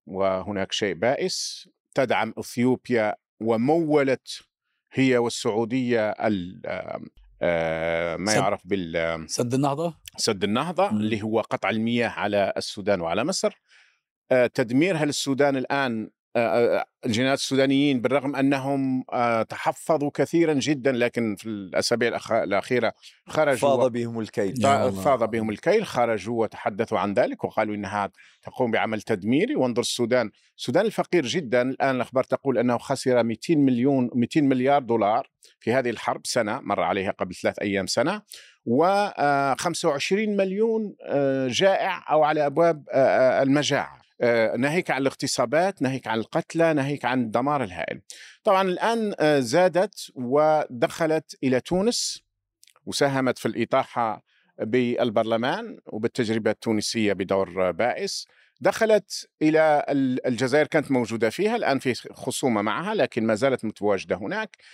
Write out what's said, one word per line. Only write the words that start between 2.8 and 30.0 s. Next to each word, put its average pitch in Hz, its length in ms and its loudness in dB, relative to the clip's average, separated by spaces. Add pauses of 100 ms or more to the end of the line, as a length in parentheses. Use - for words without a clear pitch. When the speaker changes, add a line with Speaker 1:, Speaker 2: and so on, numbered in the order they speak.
Speaker 1:
ومولت 135 1040 0 (500)
هي 131 240 4
والسعودية 117 920 0
ال-، 95 560 -2
آه، - 360 -8 (400)
آه، 82 760 0
ما 92 160 -2
Speaker 2:
سد 107 60 4
Speaker 1:
يعرف 98 280 0
بال- 82 640 -2
Speaker 2:
سد 123 240 -4
النهضة؟ 143 440 -2 (200)
Speaker 1:
سد 104 260 -2
النهضة، 151 460 0
Speaker 2:
مم. 107 80 -2
Speaker 1:
اللي 107 240 -2
هو 110 200 0
قطع 101 280 -2
المياه 113 400 0
على 101 480 0
السودان 98 440 -2
وعلى 85 220 -2
مصر. 190 380 -4 (720)
آه، 127 160 4
تدميرها 147 580 2
للسودان 139 520 0
الآن، 127 520 -2 (260)
آه، 113 440 2
آه، - 60 -4 (200)
الجنرالات 131 340 0
السودانيين 135 640 2
بالرغم 131 340 0
أنهم، 135 680 0 (100)
آه، 117 300 2
تحفظوا - 720 -2
كثيرا 160 400 2
جدا، 135 380 0
لكن 117 440 0
في 101 140 -16
الأسابيع 104 680 -2
الأخ-، - 140 -6
الأخيرة 107 600 0 (340)
خرجوا 139 420 2
Speaker 3:
فاض 131 100 4
Speaker 1:
و- 127 100 4
Speaker 3:
بهم 117 300 -4
الكيل. 104 360 -4
Speaker 1:
ف-، 117 80 -2
Speaker 2:
يا 139 240 4
الله. 95 140 -4
Speaker 1:
فاض 117 300 2
بهم 113 180 -2
الكيل، 170 360 0
خرجوا 113 560 -2
وتحدثوا 107 580 -2
عن 98 140 0
ذلك 139 300 0
وقالوا 107 320 -2
إنها 101 360 -4 (300)
تقوم 120 300 -4
بعمل 107 300 -2
تدميري. 123 540 0
وانظر 123 260 0
السودان، 117 500 0 (260)